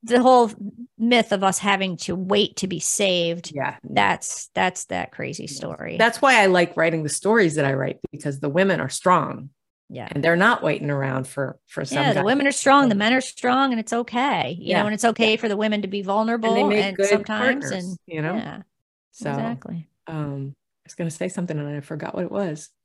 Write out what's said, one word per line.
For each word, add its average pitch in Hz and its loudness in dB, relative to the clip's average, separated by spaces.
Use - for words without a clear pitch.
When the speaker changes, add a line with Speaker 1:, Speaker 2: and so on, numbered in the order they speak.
Speaker 1:
the 240 2
whole 240 6
myth 226 4
of 190 0
us 190 2
having 190 0
to - -6
wait 190 0
to 190 -4
be 180 -6
saved, 175 -2
Speaker 2:
Yeah. 135 -4
Speaker 1:
that's, - -2
that's 185 -2
that - -6
crazy - -10
Speaker 2:
Yeah. 147 -12
Speaker 1:
story. - -10
Speaker 2:
That's - 2
why 254 6
I 196 6
like 180 4
writing 160 0
the 147 -4
stories 190 2
that 147 0
I 139 0
write, 135 -4
because 143 -8
the 147 -2
women 175 2
are 143 -4
strong. 151 0
Speaker 1:
Yeah. 127 -12
Speaker 2:
And 143 -2
they're 165 6
not 208 4
waiting 143 -2
around 135 -2
for, 131 -6
for - -6
some 262 -4
Speaker 1:
Yeah, 285 2
the 190 2
Speaker 2:
guy. 185 2
Speaker 1:
women 277 2
are 277 2
strong, 277 6
the 214 4
Speaker 2:
Yeah. 202 2
Speaker 1:
men 220 2
are 262 2
strong, 262 0
and 233 0
it's 220 -6
okay. 233 -2
You - -6
Speaker 2:
Yeah. 175 4
Speaker 1:
know, 208 2
and 214 -2
it's 214 -4
okay 226 4
Speaker 2:
Yeah. 220 2
Speaker 1:
for 220 -2
the 202 0
women 214 0
to 196 -4
be 196 -4
Speaker 2:
And 196 -6
they 196 -4
Speaker 1:
vulnerable 220 2
Speaker 2:
make 208 2
Speaker 1:
and 196 -4
Speaker 2:
good 196 2
Speaker 1:
sometimes, 214 0
Speaker 2:
partners, - -6
Speaker 1:
and 185 -6
Speaker 2:
you 160 -6
know? 165 -2
Speaker 1:
yeah, 196 -8
Speaker 2:
So, - -8
Speaker 1:
exactly. 160 -6
Speaker 2:
um, 143 -8
I - -20
was - -20
gonna 170 -6
say 180 -6
something 175 -6
and 147 -6
I 147 -8
forgot 147 -10
what 180 -4
it - -8
was. 170 -6